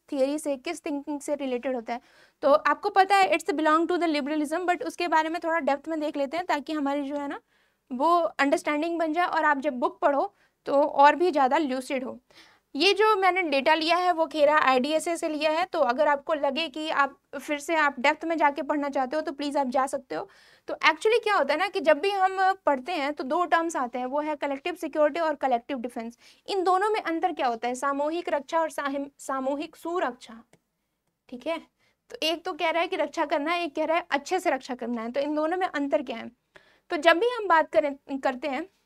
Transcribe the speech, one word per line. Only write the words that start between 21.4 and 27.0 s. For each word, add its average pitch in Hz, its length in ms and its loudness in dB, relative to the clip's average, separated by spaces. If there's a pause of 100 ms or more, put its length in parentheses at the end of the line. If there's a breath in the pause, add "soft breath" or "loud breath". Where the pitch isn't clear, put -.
है 311 60 0
ना 381 80 0
कि 381 120 -6
जब 294 200 4
भी 392 100 0
हम 381 280 0 (280)
पढ़ते 277 260 0
हैं 294 220 -2
तो 294 100 -10
दो 302 220 -2
टर्म्स 330 300 0
आते 254 240 -4
हैं, 254 60 -4
वो 262 160 -4
है 302 140 -4
कलेक्टिव 285 400 -6
सिक्योरिटी 302 440 0
और 311 160 0
कलेक्टिव 262 440 -2
डिफेंस। 233 380 -10 (300 soft breath)
इन 370 160 -2
दोनों 370 260 2
में 427 120 0